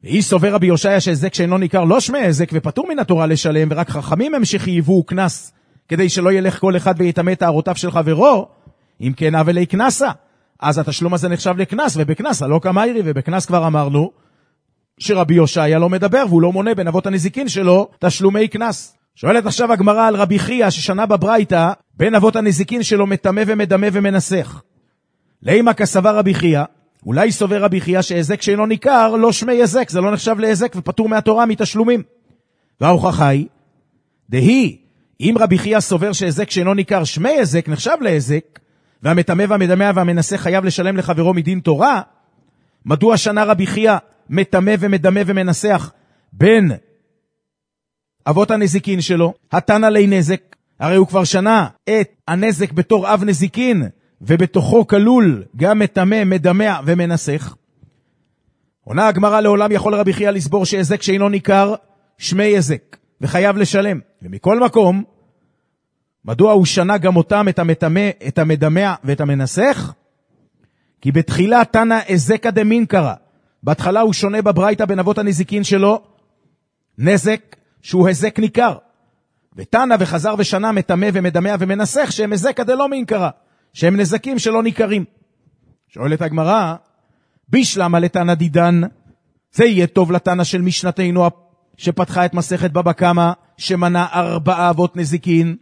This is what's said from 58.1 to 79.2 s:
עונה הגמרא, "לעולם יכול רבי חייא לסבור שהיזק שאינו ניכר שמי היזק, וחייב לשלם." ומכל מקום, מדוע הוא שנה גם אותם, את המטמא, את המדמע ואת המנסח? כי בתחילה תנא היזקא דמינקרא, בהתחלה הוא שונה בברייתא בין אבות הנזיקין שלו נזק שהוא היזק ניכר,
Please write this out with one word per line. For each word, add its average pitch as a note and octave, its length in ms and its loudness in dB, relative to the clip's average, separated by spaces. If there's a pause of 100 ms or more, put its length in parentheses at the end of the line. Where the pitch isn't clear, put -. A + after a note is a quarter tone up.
עונה F3+ 240 0
הגמרא, G#3 320 2
"לעולם G#3 320 2
יכול G#3 220 0
רבי G3+ 180 0
חייא G3+ 180 -2
לסבור F#3 360 -2
שהיזק F#3+ 360 -2
שאינו G3+ 260 0
ניכר G3+ 460 2 (440)
שמי F#3+ 260 -2
היזק, F3 520 0 (240)
וחייב F#3 360 0
לשלם." G3 440 0 (220)
ומכל G2 380 -2
מקום, G3+ 420 2 (1200)
מדוע D3+ 280 2
הוא F#3+ 140 6
שנה F#3+ 320 0
גם F#3 180 2
אותם, G3+ 320 2
את F#3 100 -2
המטמא, E3+ 520 0 (180)
את C#3 100 -4
המדמע D#3+ 560 0 (100)
ואת C#3 160 -4
המנסח? C#3+ 720 -2 (1080)
כי C#3 120 -2
בתחילה G3 520 2
תנא A3+ 420 0
היזקא G3 440 0
דמינקרא, G#3+ 640 0 (480)
בהתחלה F#3 380 -2
הוא A3 120 2
שונה G#3 300 -2
בברייתא G3+ 420 0
בין F#3+ 140 -2
אבות G3+ 200 -2
הנזיקין G3+ 460 -2
שלו G3+ 380 2 (960)
נזק G3+ 580 -2 (260)
שהוא F3+ 240 2
היזק F#3 320 -2
ניכר, A3 380 0 (800)